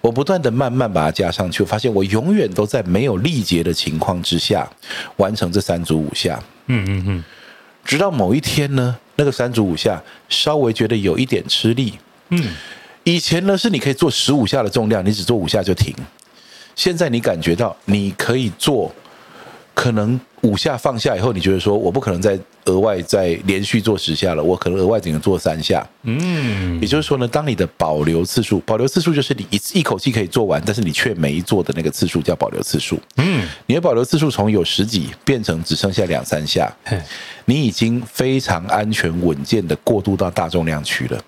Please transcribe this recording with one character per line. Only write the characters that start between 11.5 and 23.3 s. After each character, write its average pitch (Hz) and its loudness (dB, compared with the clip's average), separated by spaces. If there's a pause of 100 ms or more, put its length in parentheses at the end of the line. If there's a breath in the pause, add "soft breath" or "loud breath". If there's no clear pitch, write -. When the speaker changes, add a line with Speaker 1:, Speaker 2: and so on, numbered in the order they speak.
Speaker 1:
力。 120 -2 (320)
Speaker 2:
嗯。 147 -2 (500 loud breath)
Speaker 1:
以 170 2
前 175 0
呢， 196 4
是 240 0
你 170 0
可 139 0
以 135 2
做 156 2
十 - 0
五 190 4
下 135 0
的 104 0
重 110 0
量， 104 2
你 104 2
只 101 -2
做 120 2
五 92 -2
下 98 0
就 92 0
停。 - 0 (800 loud breath)
现 180 0
在 170 2
你 117 2
感 98 0
觉 82 2
到 101 -2
你 101 2
可 - 0
以 127 0
做， 117 0 (800 loud breath)
可 - 0
能 110 2 (240)
五 107 4
下 139 0
放 123 0
下 117 0
以 90 -2
后， 120 2
你 95 -2
觉 95 2
得 95 2
说 101 2
：“我 95 0
不 120 0
可 113 -2
能 90 -2
再 98 2 (280)
额 92 2
外 101 2
再 92 2 (160)